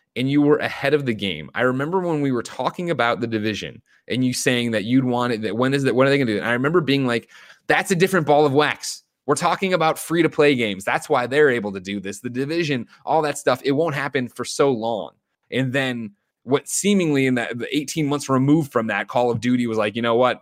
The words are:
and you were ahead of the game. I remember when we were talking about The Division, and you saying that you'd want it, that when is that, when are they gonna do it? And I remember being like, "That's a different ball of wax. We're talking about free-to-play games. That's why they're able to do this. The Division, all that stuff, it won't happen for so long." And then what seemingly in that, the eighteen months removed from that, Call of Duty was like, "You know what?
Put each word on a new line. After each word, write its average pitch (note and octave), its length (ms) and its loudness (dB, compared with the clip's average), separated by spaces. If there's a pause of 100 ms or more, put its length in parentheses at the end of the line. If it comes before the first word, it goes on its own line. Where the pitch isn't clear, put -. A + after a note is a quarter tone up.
(160)
and C3 140 -2
you D3 120 4
were D3 160 4
ahead C#3 360 -2
of C#3+ 120 0
the A#2+ 80 0
game. F2+ 420 -6
I G#2+ 60 -2
remember C#3 380 0
when E3+ 220 -2
we C#3 100 0
were A#2+ 120 -2
talking E3+ 460 -6
about A#2+ 300 0
The A#2+ 80 -2
Division, G#2 540 -4 (260)
and A#2+ 160 -2
you B2+ 100 0
saying A#2+ 380 0
that G#2+ 120 0
you'd B2+ 220 2
want B2 280 0
it, A2 80 -4
that G#2 140 -4
when B2+ 180 0
is C#3+ 100 0
that, B2 120 2
when C3 120 4
are - 40 2
they C#3+ 60 4
gonna B2+ 140 0
do G#2 60 0
it? F#2 40 -2
And F#2+ 80 -2
I A#2 40 2
remember C#3+ 280 2
being C#3 260 0
like, A#2+ 220 -2 (380)
"That's E3 240 0
a F#3+ 40 2
different F3 320 2
ball D3 180 6
of C#3 80 2
wax. - 500 0 (240)
We're C#3+ 80 2
talking F3+ 380 0
about D#3+ 260 0
free-to-play D#3 560 2
games. G#2 280 -2
That's C#3 240 -2
why B2+ 200 0
they're D3 240 4
able G#2 220 -2
to G2 60 -8
do G2 200 -6
this. G2 200 -10
The A#2+ 120 -10
Division, C#3 560 -4 (180)
all D#3 160 2
that D3 160 -4
stuff, B2+ 260 0
it C#3 100 0
won't D#3 200 0
happen C#3 340 -4
for A#2+ 160 -12
so C#3+ 280 2
long." A2 400 -4 (400)
And B2+ 200 -2
then A#2+ 420 -4 (300)
what C3 240 -2
seemingly E3 600 2
in B2+ 80 2
that, A#2 240 -4
the A#2 180 -4
eighteen D3+ 300 -4
months C#3+ 200 -4
removed C3+ 440 2
from A2+ 160 0
that, G#2 200 -4
Call B2 220 0
of A#2 100 0
Duty B2 280 0
was A2 100 -2
like, G#2+ 180 -2
"You A#2 60 -4
know A#2 140 2
what? B2 260 2